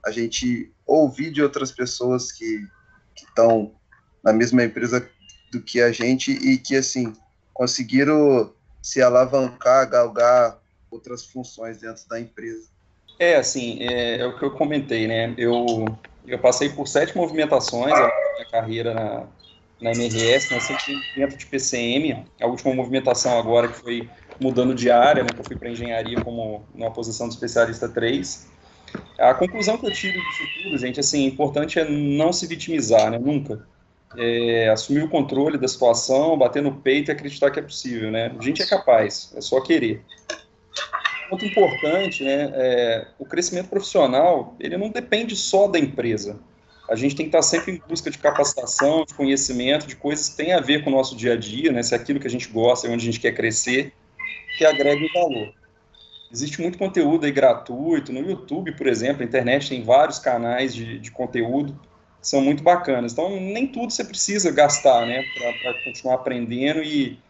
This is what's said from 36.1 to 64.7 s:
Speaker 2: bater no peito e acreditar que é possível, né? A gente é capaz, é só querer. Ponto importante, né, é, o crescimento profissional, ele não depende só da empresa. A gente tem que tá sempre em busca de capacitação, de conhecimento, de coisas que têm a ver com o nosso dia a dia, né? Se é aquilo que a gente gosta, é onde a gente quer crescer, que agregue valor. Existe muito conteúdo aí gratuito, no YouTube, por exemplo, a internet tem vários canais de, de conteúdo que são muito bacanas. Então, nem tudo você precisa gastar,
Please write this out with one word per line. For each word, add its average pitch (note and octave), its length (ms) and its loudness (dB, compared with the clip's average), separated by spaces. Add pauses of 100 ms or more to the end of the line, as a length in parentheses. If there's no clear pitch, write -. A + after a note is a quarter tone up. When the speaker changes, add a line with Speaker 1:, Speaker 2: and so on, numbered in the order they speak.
Speaker 2:
bater C3+ 240 2
no C#3+ 140 -2
peito C#3+ 360 0
e - 20 0
acreditar C#3+ 400 0
que D3+ 80 -6
é - 20 -12
possível, A#2 480 -8
né? A2+ 260 -4
A A#2 60 -12
gente C3+ 180 -2
é C#3+ 60 -2
capaz, A2+ 720 2
é - 40 -10
só C3 200 0
querer. B2+ 420 0 (1300)
Ponto F#3+ 160 -8
importante, F3+ 800 0
né, C#3 300 -2
é, A#2+ 520 0 (100)
o - 80 -14
crescimento F3+ 440 -4
profissional, D3+ 880 2
ele E3+ 180 -6
não G#3 140 -6
depende A3 460 -4
só G3+ 320 2
da F#3 100 0
empresa. A2+ 600 -2 (500)
A A2+ 60 0
gente C#3 180 0
tem D#3+ 120 -6
que D3+ 60 -4
tá D#3+ 80 6
sempre E3 320 0
em E3+ 160 -10
busca E3 220 -6
de - 80 -12
capacitação, D3 880 0
de - 80 -20
conhecimento, C3+ 720 0
de C#3 80 -16
coisas D3 340 -4
que - 80 -10
têm D#3+ 160 -2
a E3+ 80 4
ver D3 220 0
com D3 80 -2
o - 20 2
nosso C3 240 0
dia A#2 180 0
a - 20 0
dia, A#2 340 -2
né? A#2+ 140 0
Se A#2+ 100 0
é - 20 0
aquilo C#3 220 -2
que C3+ 80 -6
a A#2+ 40 -4
gente A#2+ 180 -6
gosta, A#2 400 2
é - 20 -4
onde A#2 180 -2
a A#2 40 -2
gente A2+ 80 -6
quer A#2 120 0
crescer, A#2+ 600 -2 (640)
que D#3+ 60 4
agregue D3 480 4
valor. C3 420 -2 (800)
Existe D3 280 -8
muito F3+ 180 -4
conteúdo E3 480 2
aí C#3 60 0
gratuito, C3 800 2
no B2+ 80 -6
YouTube, F3 520 -6
por C3+ 160 -2
exemplo, B2+ 340 0
a - 20 -2
internet B2+ 440 0
tem B2 160 -6
vários C#3 340 4
canais B2 560 -2
de, A2+ 240 -10
de - 140 -16
conteúdo B2+ 680 -4 (420)
que - 60 -12
são C#3 140 2
muito C#3+ 220 2
bacanas. C#3 500 2
Então, D#3+ 180 -4 (100)
nem G#3+ 260 -4
tudo A#3+ 260 -6
você A#3 120 -6
precisa G3 460 -2
gastar, C#3+ 560 4